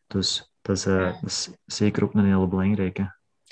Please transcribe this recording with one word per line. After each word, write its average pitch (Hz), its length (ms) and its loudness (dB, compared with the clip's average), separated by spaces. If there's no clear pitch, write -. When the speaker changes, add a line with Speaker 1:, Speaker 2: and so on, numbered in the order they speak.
Speaker 1:
Dus - 540 -4
dat 98 160 -2
is, - 80 -6
eh, 95 140 2
Speaker 2:
Ja. 92 120 0
Speaker 1:
dat - 180 -8
is - 200 -6
zeker 104 380 0
ook 98 100 0
een 104 120 4
hele 95 220 4
belangrijke. 95 680 -2